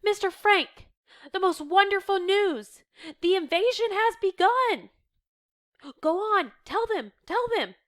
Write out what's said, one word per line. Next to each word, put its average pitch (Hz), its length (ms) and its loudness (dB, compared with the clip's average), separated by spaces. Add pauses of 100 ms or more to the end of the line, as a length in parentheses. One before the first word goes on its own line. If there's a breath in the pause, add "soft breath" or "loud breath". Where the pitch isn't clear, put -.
Mister 392 260 0
Frank, 370 580 0 (440 loud breath)
the 381 80 -4
most 370 220 0
wonderful 392 580 2
news! 359 640 -2 (380 loud breath)
The 349 140 2
invasion 392 560 0
has 440 300 0
begun! 403 680 0 (1120 loud breath)
Go 320 180 0
on, 392 320 0 (140)
tell 415 200 -4
them, 339 280 -4 (120)
tell 480 300 -4
them! 208 200 -2 (120)